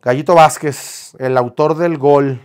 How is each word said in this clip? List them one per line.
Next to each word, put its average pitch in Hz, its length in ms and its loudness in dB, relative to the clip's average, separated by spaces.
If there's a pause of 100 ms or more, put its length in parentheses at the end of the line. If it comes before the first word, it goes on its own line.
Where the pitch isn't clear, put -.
Gallito 143 340 0
Vázquez, - 840 0
el 131 180 -2
autor 151 380 -2
del 165 220 -4
gol. 139 480 0